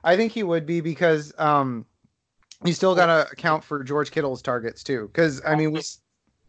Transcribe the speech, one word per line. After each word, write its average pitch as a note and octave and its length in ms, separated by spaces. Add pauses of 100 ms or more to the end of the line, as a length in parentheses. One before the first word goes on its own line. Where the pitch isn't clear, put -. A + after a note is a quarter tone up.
I E3+ 120
think A3 180
he A3+ 100
would E3+ 220
be E3+ 160
because, D#3+ 560
um, C#3 480 (800)
you F3 80
still F#3 200
gotta E3 380
account D#3 320
for C#3+ 220
George C#3+ 260
Kittle's C3+ 300
targets A#2+ 420
too. A2+ 300
'Cause, D3+ 340
I D#3 80
mean, D#3 160
we D#3 80
s- - 220 (480)